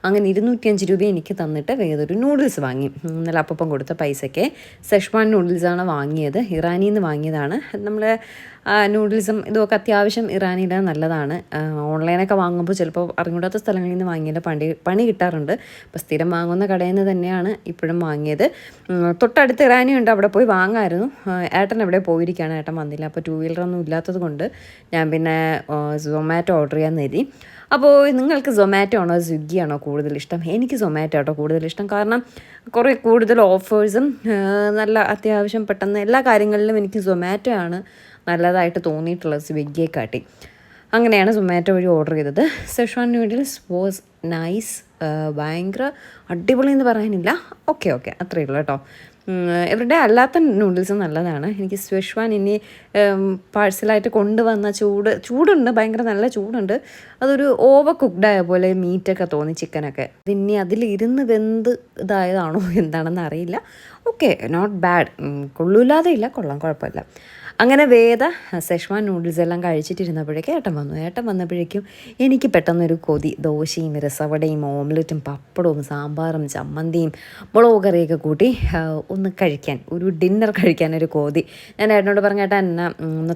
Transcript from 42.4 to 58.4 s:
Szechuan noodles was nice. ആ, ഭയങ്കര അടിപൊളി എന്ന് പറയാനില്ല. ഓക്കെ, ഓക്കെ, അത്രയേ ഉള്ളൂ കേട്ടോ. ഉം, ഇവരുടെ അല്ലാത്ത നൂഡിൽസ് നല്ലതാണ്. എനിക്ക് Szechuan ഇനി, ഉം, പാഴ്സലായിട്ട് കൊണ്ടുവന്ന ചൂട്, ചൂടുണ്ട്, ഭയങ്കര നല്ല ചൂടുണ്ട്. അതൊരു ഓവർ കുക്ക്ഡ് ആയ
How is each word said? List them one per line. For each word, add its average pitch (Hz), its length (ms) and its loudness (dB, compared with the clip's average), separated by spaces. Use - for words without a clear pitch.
Szechuan 240 720 -2
noodles 233 320 0
was 190 460 -4
nice. 170 640 -6
ആ, 156 280 -4
ഭയങ്കര 175 600 -6
അടിപൊളി 247 420 0
എന്ന് 269 120 0
പറയാനില്ല. 214 540 0
ഓക്കെ, - 220 -2
ഓക്കെ, 123 320 -6
അത്രയേ 170 220 -6
ഉള്ളൂ 139 120 -4
കേട്ടോ. 143 240 -4
ഉം, 175 420 -2
ഇവരുടെ 240 240 0
അല്ലാത്ത 262 440 4
നൂഡിൽസ് 202 540 2
നല്ലതാണ്. 165 540 -2
എനിക്ക് 196 280 -6
Szechuan 196 580 -4
ഇനി, 202 280 0
ഉം, 190 280 0
പാഴ്സലായിട്ട് 208 540 2
കൊണ്ടുവന്ന 214 640 2
ചൂട്, 202 540 0
ചൂടുണ്ട്, 277 460 4
ഭയങ്കര 220 320 0
നല്ല 214 240 0
ചൂടുണ്ട്. 220 540 -2
അതൊരു 269 380 2
ഓവർ 277 320 8
കുക്ക്ഡ് 202 340 2
ആയ 202 140 4